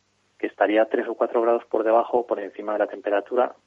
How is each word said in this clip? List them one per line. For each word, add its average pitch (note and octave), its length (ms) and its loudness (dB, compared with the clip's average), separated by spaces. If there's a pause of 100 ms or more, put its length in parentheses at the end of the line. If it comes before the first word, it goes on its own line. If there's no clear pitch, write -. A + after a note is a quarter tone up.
(380)
que G#2 100 -4
estaría G#2+ 380 2
tres A#2 220 -2
o A2+ 60 -6
cuatro A#2 280 -2
grados A#2 240 2
por A2 180 -2
debajo A2+ 360 2
o A#2 80 -4
por G#2 120 -2
encima G#2 340 -8
de G#2 60 -2
la G2+ 80 2
temperatura, G#2 680 -2 (140)